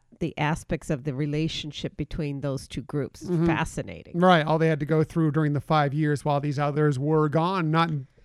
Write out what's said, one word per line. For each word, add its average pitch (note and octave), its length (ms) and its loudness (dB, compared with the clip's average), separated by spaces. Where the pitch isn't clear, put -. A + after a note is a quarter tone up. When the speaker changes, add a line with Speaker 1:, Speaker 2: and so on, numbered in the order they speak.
Speaker 1:
the E3+ 180 -6
aspects D#3 520 -4
of C3+ 140 -4
the D3 100 -6
relationship D3+ 840 -6
between C#3+ 460 -8
those C3+ 260 -6
two C3+ 140 -10
groups. - 420 -8
Speaker 2:
Mm-hmm. E3+ 220 0
Speaker 1:
Fascinating. C#3 720 -4
Speaker 2:
Right. F3 260 8
All D#3+ 120 2
they D#3+ 100 4
had D#3 120 0
to D3 60 -4
go D#3 160 2
through D#3 300 2
during D3 220 2
the C#3+ 80 0
five D3 320 2
years D3 300 0
while C#3+ 160 0
these C#3+ 180 -2
others D3 400 2
were D3+ 320 2
gone, E3 400 0
not, E3 200 4